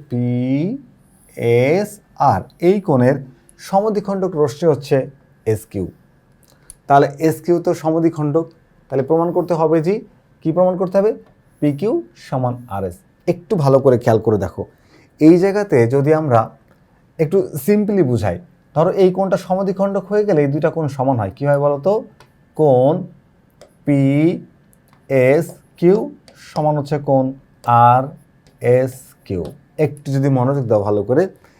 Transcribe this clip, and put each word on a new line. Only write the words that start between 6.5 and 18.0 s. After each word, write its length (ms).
তাহলে 320
এসকিউ 400
তো 140
সমদ্বিখণ্ডক, 760
তাহলে 140
প্রমাণ 280
করতে 220
হবে 280
যে, 200
কি 100
প্রমাণ 260
করতে 200
হবে? 180
পিকিউ 440
সমান 540
আরএস। 280
একটু 280
ভালো 240
করে 180
খেয়াল 220
করে 180
দেখো, 280
এই 180
জায়গাতে 500
যদি 260
আমরা 440
একটু 300
simply 360